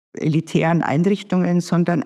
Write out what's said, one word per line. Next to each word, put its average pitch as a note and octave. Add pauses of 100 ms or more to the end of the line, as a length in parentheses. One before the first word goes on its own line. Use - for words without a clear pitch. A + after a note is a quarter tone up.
(140)
elitären D#3+
Einrichtungen, F3
sondern E3+